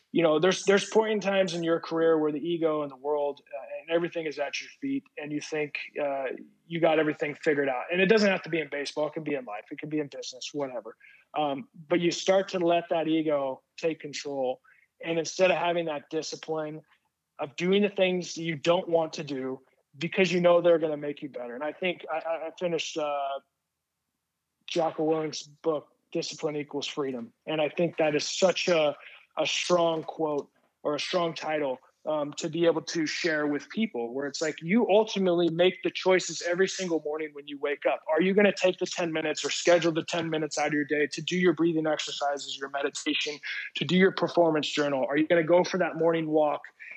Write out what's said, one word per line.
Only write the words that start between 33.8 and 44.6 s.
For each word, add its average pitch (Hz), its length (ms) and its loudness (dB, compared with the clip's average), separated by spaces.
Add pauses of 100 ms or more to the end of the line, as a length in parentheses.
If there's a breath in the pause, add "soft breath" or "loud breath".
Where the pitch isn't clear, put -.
where 139 140 -4
it's 139 140 -8
like, 156 200 -2
you 202 280 4
ultimately 185 600 4
make 175 340 2
the 175 60 0
choices 180 520 0
every 180 260 0
single 175 380 -2
morning 151 260 -6
when 143 160 -16
you 143 140 -10
wake 143 280 -4
up. 135 120 -2 (100)
Are 160 100 4
you 190 120 2
gonna 202 180 6
take 185 260 0
the 185 80 -4
ten 170 280 -4
minutes 156 320 -4
or 139 40 -4
schedule 170 440 2
the 160 100 -2
ten 165 260 -4
minutes 156 280 -4
out 151 100 0
of 151 60 -2
your 147 100 0
day 147 300 0
to 160 80 -8
do 170 160 -2
your 180 160 6
breathing 160 340 2
exercises, 143 720 -4
your 139 120 -8
meditation, 143 640 -4 (400 loud breath)
to 165 100 -2
do 170 100 2
your 185 160 8
performance 160 580 2